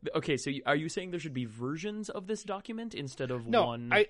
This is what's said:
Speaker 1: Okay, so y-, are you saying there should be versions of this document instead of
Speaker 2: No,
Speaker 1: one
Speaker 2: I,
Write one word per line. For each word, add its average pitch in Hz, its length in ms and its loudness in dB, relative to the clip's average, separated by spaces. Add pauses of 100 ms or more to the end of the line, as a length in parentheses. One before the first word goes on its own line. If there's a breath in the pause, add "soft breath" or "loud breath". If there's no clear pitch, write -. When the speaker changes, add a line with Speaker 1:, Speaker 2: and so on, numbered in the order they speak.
(140)
Speaker 1:
Okay, 151 240 2
so 143 120 -2
y-, - 140 -2
are 143 120 6
you 156 120 2
saying 185 220 -4
there 175 100 -4
should 151 140 -6
be 127 100 0
versions 156 640 -4
of 185 180 -6
this 208 160 -2
document 214 520 -6
instead 135 360 -4
of 123 180 -4
Speaker 2:
No, 196 180 6
Speaker 1:
one 120 260 -2
Speaker 2:
I, 208 180 8